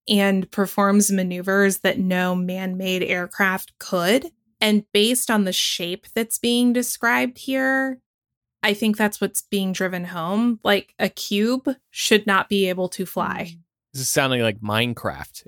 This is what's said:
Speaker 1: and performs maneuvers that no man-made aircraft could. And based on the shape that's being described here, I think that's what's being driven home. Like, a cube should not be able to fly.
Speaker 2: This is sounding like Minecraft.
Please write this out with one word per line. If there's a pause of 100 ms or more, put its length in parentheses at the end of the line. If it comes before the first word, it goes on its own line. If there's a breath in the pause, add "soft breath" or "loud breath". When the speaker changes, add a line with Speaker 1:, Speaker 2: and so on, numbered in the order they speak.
Speaker 1:
and
performs
maneuvers
that
no
man-made
aircraft
could. (300)
And
based
on
the
shape
that's
being
described
here, (640)
I
think
that's
what's
being
driven
home.
Like,
a
cube (220)
should
not
be
able
to
fly. (360)
Speaker 2:
This
is
sounding
like
Minecraft.